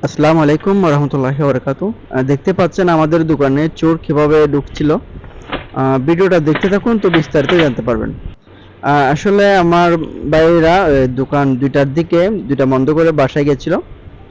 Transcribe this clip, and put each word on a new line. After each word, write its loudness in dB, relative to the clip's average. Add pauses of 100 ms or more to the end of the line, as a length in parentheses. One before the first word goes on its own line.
আসসালামু 0
আলাইকুম 2
ওয়া 2
রাহমাতুল্লাহি -2
ওয়া 0
বারাকাতুহু। -2 (160)
আহ, -4
দেখতে -2
পাচ্ছেন 0
আমাদের 2
দোকানে 0
চোর 0
কিভাবে 2
ঢুকছিল। -2
আহ, -6
ভিডিওটা 2
দেখতে 0
থাকুন, 0
তো 0
বিস্তারিত 0
জানতে 0
পারবেন। -4
আহ, -4
আসলে 2
আমার 2 (340)
ভাইয়েরা, 4
আহ, 2 (180)
দোকান -2
দুইটার -2
দিকে, 0
দুইটা -2
বন্ধ 0
করে 2
বাসায় 0
গেছিল। -2 (540)